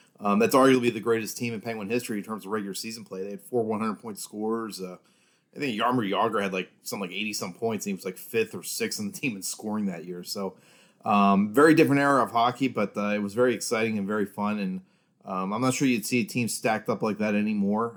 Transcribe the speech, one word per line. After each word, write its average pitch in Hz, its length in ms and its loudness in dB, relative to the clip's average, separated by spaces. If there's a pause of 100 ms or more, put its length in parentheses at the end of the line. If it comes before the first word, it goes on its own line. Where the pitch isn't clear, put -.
(200)
um, 101 200 2
that's 113 160 4
arguably 131 360 6
the 110 80 -4
greatest 110 380 0
team 120 160 -4
in 104 80 -8
Penguin 110 300 -6
history 117 260 -4
in 98 60 -6
terms 107 200 -8
of 95 80 -8
regular 101 220 -4
season 113 320 -10
play. 95 180 -8
They 101 60 -8
had 101 120 -12
four 120 220 -2
one 107 160 -2
hundred 107 200 -2
point 110 180 -12
scorers. 107 640 -6
Uh, 90 160 -10 (580)
I - 40 -14
think 123 200 -2
Jaromir 117 300 2
Jagr 104 320 0
had, 98 120 -2
like, 92 180 -4 (100)
some, - 180 -8
like, 90 120 -6
eighty-some 104 420 -8
points, 113 320 -4
and 101 60 -4
he - 20 -2
was, 92 100 -8
like, 92 140 -8
fifth 110 380 -4
or 90 80 -10
sixth - 360 -6
on 101 120 -6
the - 40 -16
team 123 200 -6
in 95 80 -12
scoring 107 420 -6
that 85 200 -6
year. 90 180 -12
So, 95 320 -6 (500)
um, 101 480 4
very 151 220 10
different 139 260 6
era 139 220 4
of 101 80 -2
hockey, 120 360 2
but, 107 300 -2
uh, 104 160 0
it 104 80 0
was 101 140 -4
very 123 180 6
exciting 110 460 0
and 98 80 -4
very 107 180 0
fun. 104 320 -4
And, 92 240 -4 (420)
um, 95 300 -4
I'm 117 80 -2
not 131 140 2
sure 143 120 0
you'd 120 160 0
see 123 180 0
a 101 40 -2
team 120 220 -4
stacked 110 420 -2
up 110 140 -2
like 104 160 -2
that 107 160 0
anymore, 107 600 0